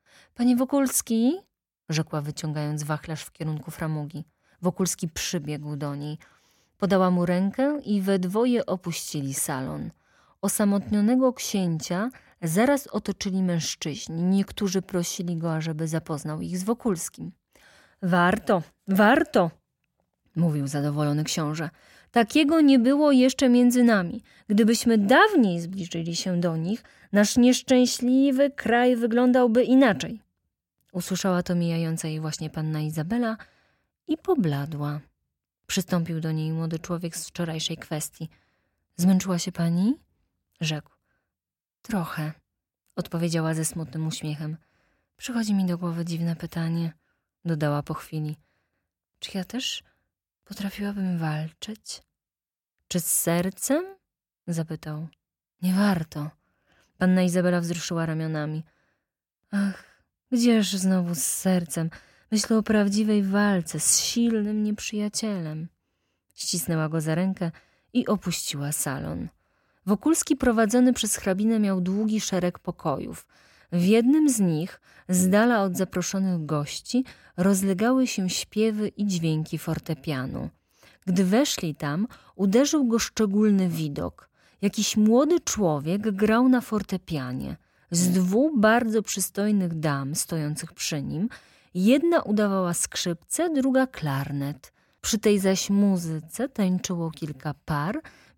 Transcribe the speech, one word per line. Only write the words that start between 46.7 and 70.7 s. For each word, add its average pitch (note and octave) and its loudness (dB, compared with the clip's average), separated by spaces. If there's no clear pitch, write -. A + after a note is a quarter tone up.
dodała D3+ -2
po D#3 -6
chwili. D3+ -8
"Czy - -10
ja F3+ -6
też - -8
potrafiłabym G3+ -6
walczyć?" D#3+ -8
"Czy F3+ -2
z - -8
sercem?" F#3+ -2
zapytał. D#3+ -8
"Nie F#3 0
warto". E3+ 0
Panna F#3 4
Izabela F3+ 2
wzruszyła E3 -4
ramionami. D#3 -4
"Ach, G3+ -2
gdzież A3+ 4
znowu F3+ 0
z E3 -4
sercem? F3 -2
Myślę A3 0
o G#3 0
prawdziwej G#3 2
walce F#3+ 0
z - 2
silnym G#3+ 0
nieprzyjacielem". G#3 -4
Ścisnęła D#3+ -2
go D#3+ -2
za D#3+ -2
rękę F3+ -2
i B3 0
opuściła D3 -4
salon. D#3 -6
Wokulski D4 0
prowadzony A#3+ 4